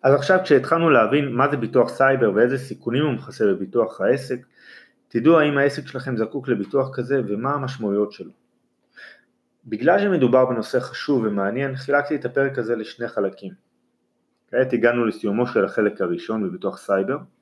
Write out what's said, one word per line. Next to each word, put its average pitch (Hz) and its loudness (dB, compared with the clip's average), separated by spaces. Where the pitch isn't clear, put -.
אז 135 6
עכשיו 180 2
כשהתחלנו 165 2
להבין 135 4
מה 123 0
זה 147 -2
ביטוח 120 2
סייבר 131 2
ואיזה 123 2
סיכונים 131 -4
הוא 139 -2
מכסה - -4
בביטוח 113 0
העסק, 127 -2
תדעו 151 4
האם 147 2
העסק 139 0
שלכם 127 -6
זקוק 127 -4
לביטוח 135 -2
כזה 127 -2
ומה 113 -4
המשמעויות 107 -4
שלו. - -16
בגלל 127 2
שמדובר 131 4
בנושא 120 -2
חשוב 131 -2
ומעניין, 110 -2
חילקתי 143 0
את 139 -8
הפרק 135 -2
הזה 117 -2
לשני 113 -10
חלקים. 98 -6
כעת 127 2
הגענו 120 2
לסיומו 107 0
של 104 2
החלק 104 -2
הראשון 95 -4
בביטוח 90 -6
סייבר 98 -2